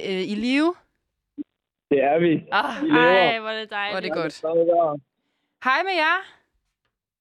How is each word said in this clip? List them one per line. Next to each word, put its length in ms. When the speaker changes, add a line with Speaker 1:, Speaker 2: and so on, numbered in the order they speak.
Speaker 1:
øh, 200
i 140
live? 400
Speaker 2:
Det 120
er 160
vi. 340
Speaker 1:
Ah. 300
Speaker 2:
Vi 60
lever. 140
Speaker 3:
Ej, 380
hvor 80
er 120
det 100
dejligt. 220
Speaker 1:
Hvor 40
er 40
det 120
godt. 60
Speaker 2:
Ja, 40
det 40
er 40
stadig 360
der. 320
Speaker 1:
Hej 180
med 100
jer. 260